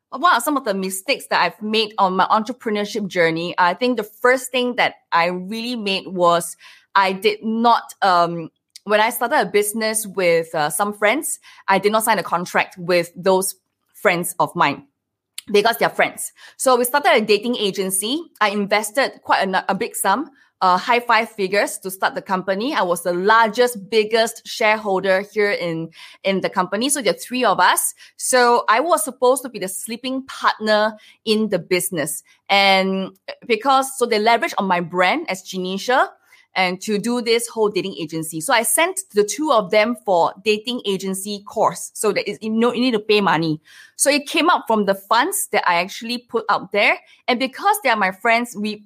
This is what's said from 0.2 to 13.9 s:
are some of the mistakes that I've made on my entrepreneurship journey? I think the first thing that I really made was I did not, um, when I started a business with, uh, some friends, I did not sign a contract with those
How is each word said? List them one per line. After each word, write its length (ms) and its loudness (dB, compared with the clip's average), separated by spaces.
are 60 2
some 160 -2
of 80 -4
the 100 -2
mistakes 540 -6
that 120 0
I've 220 -2
made 360 -2
on 180 2
my 100 2
entrepreneurship 800 -2
journey? 520 0
I 160 2
think 220 0
the 60 -2
first 480 0
thing 240 -2
that 200 0
I 140 4
really 500 -6
made 320 -4
was 480 2
I 180 2
did 300 0
not, 600 0
um, 480 2
when 160 2
I 100 2
started 300 0
a 60 0
business 600 -2
with, 480 0
uh, 160 0
some 220 -2
friends, 460 -2
I 100 4
did 140 2
not 120 0
sign 140 2
a 40 -2
contract 540 -4
with 400 0
those 380 0